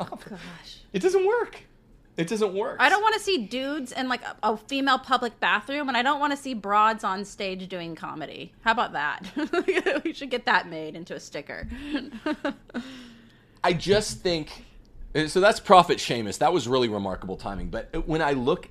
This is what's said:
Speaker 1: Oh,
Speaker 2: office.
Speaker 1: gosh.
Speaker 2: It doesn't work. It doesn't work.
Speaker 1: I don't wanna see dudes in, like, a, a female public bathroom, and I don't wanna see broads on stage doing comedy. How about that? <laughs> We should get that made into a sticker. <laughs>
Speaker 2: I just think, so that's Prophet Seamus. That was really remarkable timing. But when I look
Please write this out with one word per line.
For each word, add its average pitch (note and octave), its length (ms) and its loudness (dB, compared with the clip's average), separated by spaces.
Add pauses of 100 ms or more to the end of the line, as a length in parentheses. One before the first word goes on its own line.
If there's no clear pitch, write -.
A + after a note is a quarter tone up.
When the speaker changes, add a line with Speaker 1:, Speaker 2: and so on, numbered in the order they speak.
Speaker 1:
Oh, F3 120 -8
Speaker 2:
office. - 180 -16
Speaker 1:
gosh. F3 460 -16 (180)
Speaker 2:
It F#3+ 60 0
doesn't F#4 260 4
work. A4+ 340 0 (560)
It E3+ 120 -2
doesn't G#3 260 0
work. G#3 240 -2
Speaker 1:
I B3+ 100 8
don't G4 140 4
wanna A4 160 4
see G4 200 0
dudes C4 520 -6
in, B3+ 180 -4
like, B3 140 -4
a, - 220 -12
a G#3+ 120 2
female C4+ 440 0
public B3 400 -2
bathroom, A#3+ 480 0
and B3 80 0
I A#3+ 60 2
don't C#4 180 0
wanna D4 160 0
see C4 180 -8
broads G#3+ 480 2
on G3 220 -2
stage F#3+ 440 -8
doing E3+ 280 -8
comedy. D3+ 640 -10
How A3+ 100 4
about A3+ 220 0
that? D3 320 -4 (100)
<laughs> E4+ 720 0
We D#4+ 80 -4
should C#4+ 180 -12
get B3 160 -4
that F3+ 220 2
made D#3+ 260 -8
into E3+ 220 -10
a - 20 -12
sticker. - 480 -10 (960)
<laughs> - 1000 -12
Speaker 2:
I F3+ 80 6
just G3+ 480 2
think, E3+ 440 -2 (640)
so F3+ 140 2
that's - 180 6
Prophet F3 400 8
Seamus. A2+ 400 -2
That D3+ 140 4
was B2+ 160 0
really B2 200 4
remarkable F#2+ 480 -4
timing. F2+ 340 -6
But C3+ 360 -6
when D#3+ 160 0
I C#3+ 100 2
look C3+ 380 0